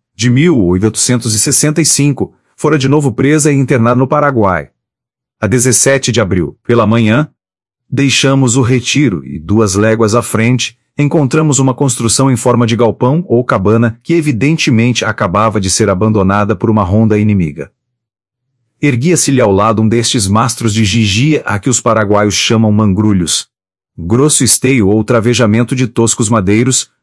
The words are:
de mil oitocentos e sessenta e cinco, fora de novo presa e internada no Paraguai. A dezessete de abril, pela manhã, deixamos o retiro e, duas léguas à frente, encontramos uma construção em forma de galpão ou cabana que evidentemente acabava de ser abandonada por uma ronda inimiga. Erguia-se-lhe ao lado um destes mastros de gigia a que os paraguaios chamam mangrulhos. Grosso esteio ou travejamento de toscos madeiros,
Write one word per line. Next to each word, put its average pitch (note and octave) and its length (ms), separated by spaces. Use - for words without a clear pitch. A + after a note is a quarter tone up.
de B2 140
mil C#3+ 360
oitocentos A2 680
e G#2+ 60
sessenta D3 420
e D3 40
cinco, C#3+ 480
fora D#3 220
de C3 100
novo C#3+ 240
presa C#3+ 400
e C#3+ 40
internada B2 420
no B2+ 100
Paraguai. A2 600
A A2 60
dezessete C3 640
de A2+ 100
abril, F2 440
pela A#2 220
manhã, A2+ 420
deixamos C3+ 640
o C#3 60
retiro A#2+ 640
e, C#2+ 140
duas F#2+ 360
léguas A2 400
à A#2+ 60
frente, A#2 560
encontramos D3 600
uma C3 140
construção C3+ 580
em B2 60
forma A#2+ 280
de A2+ 120
galpão B2+ 500
ou A#2+ 160
cabana A2+ 580
que - 120
evidentemente C3+ 920
acabava G#2 560
de F#2+ 100
ser G2+ 200
abandonada G2+ 640
por A2 140
uma G#2+ 140
ronda G#2 360
inimiga. F2 500
Erguia-se-lhe C#3 600
ao G#2+ 100
lado G#2 300
um A2 80
destes A#2 360
mastros A2 480
de A2 120
gigia A2+ 600
a G2+ 140
que C#3 100
os B2 120
paraguaios G#2 520
chamam A2 380
mangrulhos. G#2 800
Grosso A#2 480
esteio B2 420
ou G#2+ 160
travejamento A#2 720
de B2+ 100
toscos A2+ 440
madeiros, A2+ 600